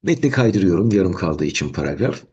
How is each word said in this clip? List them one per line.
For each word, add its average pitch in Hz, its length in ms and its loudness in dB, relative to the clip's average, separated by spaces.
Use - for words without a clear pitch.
Metni 143 260 0
kaydırıyorum, 104 640 2
yarım 92 200 2
kaldığı 78 320 -2
için 73 240 -4
paragraf. 73 540 -4